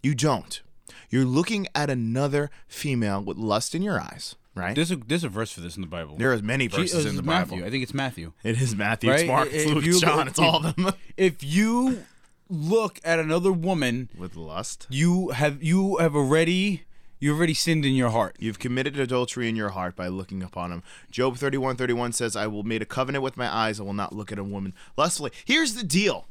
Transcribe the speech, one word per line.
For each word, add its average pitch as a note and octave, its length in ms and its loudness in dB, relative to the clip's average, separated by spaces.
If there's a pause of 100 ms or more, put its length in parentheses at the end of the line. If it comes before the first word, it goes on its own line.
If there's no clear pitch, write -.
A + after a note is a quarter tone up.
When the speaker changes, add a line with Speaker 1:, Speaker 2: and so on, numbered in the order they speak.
Speaker 1:
You C#3+ 120 2
don't. C3 460 -2 (480)
You're C3 160 4
looking F3+ 500 0
at D3 140 0
another C3+ 640 0 (180)
female A2 540 0
with F#2+ 160 -6
lust A2 360 0
in D#3+ 60 -2
your F#3+ 180 0
eyes, - 360 -10 (200)
right? F#2 200 -4
Speaker 2:
There's D#3+ 160 2
a, F3+ 60 0
there's C#3+ 280 -2
a B2+ 60 -4
verse G#2+ 220 -4
for E2+ 100 -12
this E2+ 140 -10
in G2 40 -10
the F2 80 -6
Bible. D#2 300 -8
Speaker 1:
There B2 160 4
is A2 80 0
many A#2+ 260 0
Speaker 2:
Je-, - 80 -4
Speaker 1:
verses E3+ 300 0
Speaker 2:
uh, - 20 0
Speaker 1:
in G2 80 -2
the F#2 60 -4
Speaker 2:
Matthew. E3 360 0
Speaker 1:
Bible. - 80 -6
Speaker 2:
I G#2 40 -6
think C3 120 -2
it's - 120 -8
Matthew. B2 380 -6 (120)
Speaker 1:
It A2+ 160 0
is A#2+ 160 0
Matthew. A2 340 2
It's C#3+ 120 6
Speaker 2:
Right? E3+ 60 2
Speaker 1:
Mark, C3+ 200 2
Speaker 2:
I-, C3+ 40 -6
Speaker 1:
it's D3+ 120 0
Speaker 2:
if D3+ 100 4
Speaker 1:
Luke, D3 120 2
Speaker 2:
you E3+ 60 4
Speaker 1:
it's F3+ 80 6
John, D#3+ 180 4
Speaker 2:
look, D3 100 2
Speaker 1:
it's - 100 -4
all D#3+ 280 4
of D#3+ 100 -2
them. F#3 160 2 (120)
<laughs> - 120 -14
Speaker 2:
if F#3 260 2
you A3 600 2 (460)
look F#3 540 0
at E3 160 2
another E3+ 320 2
woman D3+ 680 0
Speaker 1:
with F2 180 -10
lust, E2 540 -8
Speaker 2:
you E3+ 400 2
have, C#3 320 0
you F#3 340 2
have D#3+ 180 2
already, E3 680 2 (340)
you've D3 200 2
already D#3+ 160 4
sinned D#3+ 320 2
in C3+ 80 4
your B2+ 160 4
heart. A2 280 2
Speaker 1:
You've G#2+ 200 -4
committed C3 400 -2
adultery B2 520 0
in A2+ 60 -2
your G#2+ 140 -2
heart F#2 260 -4
by F2+ 120 -6
looking F#2+ 340 -6
upon F2+ 300 -6
him. F2 100 -8 (280)
Job B2 260 0
thirty-one C3 400 -2
thirty-one A#2+ 360 0
says, A2+ 240 -2
"I G#2+ 100 -2
will G#2 180 -4
make A2 180 -2
a G#2+ 40 -4
covenant C3 360 -2
with C3 140 -4
my A#2+ 180 -2
eyes. A2 240 0
I G#2+ 60 -8
will G2 80 -6
not G2+ 220 -4
look G#2 180 -10
at G2+ 60 -6
a G2 60 -6
woman G2 280 -6 (240)
lustfully." D3 340 0 (140)
Here's C#4 300 2
the A#3 100 -8
deal. E3+ 460 2